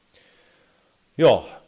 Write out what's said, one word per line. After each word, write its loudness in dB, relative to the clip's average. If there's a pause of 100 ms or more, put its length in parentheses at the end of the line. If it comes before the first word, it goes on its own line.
(1160)
Ja, 0 (240)